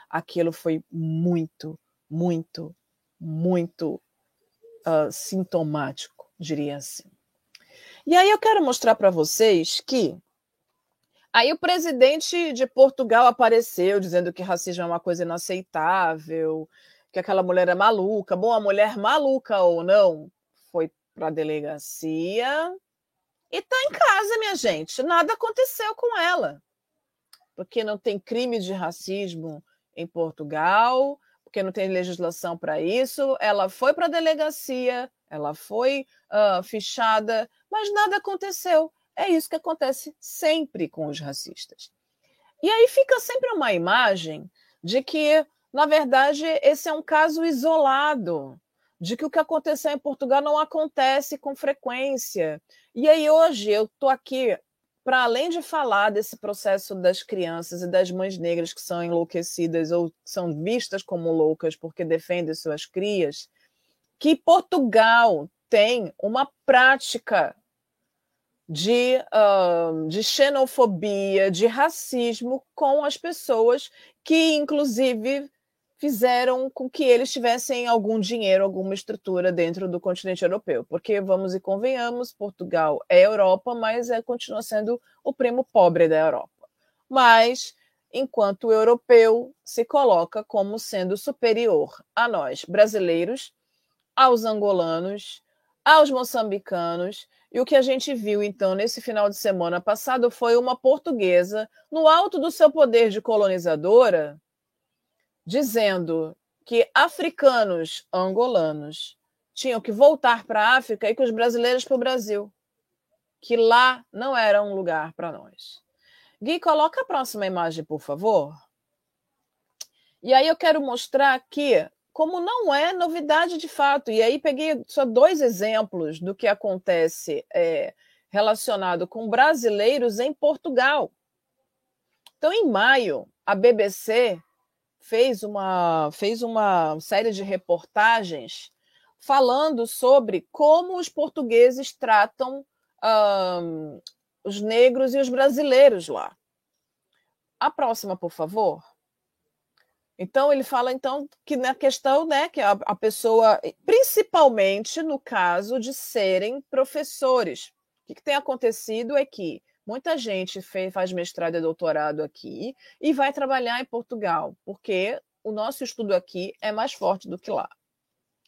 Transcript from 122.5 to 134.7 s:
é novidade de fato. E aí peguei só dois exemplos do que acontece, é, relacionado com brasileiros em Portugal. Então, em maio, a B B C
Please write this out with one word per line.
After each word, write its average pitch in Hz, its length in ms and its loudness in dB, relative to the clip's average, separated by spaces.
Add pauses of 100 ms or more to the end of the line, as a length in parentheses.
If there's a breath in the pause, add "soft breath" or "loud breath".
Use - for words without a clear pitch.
é 302 200 0
novidade 339 680 -2
de 320 100 -12
fato. 277 420 0
E 220 120 2
aí 247 160 2
peguei 294 480 -2
só - 180 0
dois 269 360 4
exemplos 196 800 -2
do 185 140 -8
que - 120 -4
acontece, 180 1080 -2
é, 165 400 -2 (380)
relacionado 196 760 -2
com 226 220 -10
brasileiros 233 920 2
em 277 120 -2
Portugal. 277 800 0 (1300)
Então, 320 140 0
em 427 140 0
maio, 220 640 2 (160)
a 202 100 0
B 214 180 4
B 208 180 2
C 220 480 -2 (640)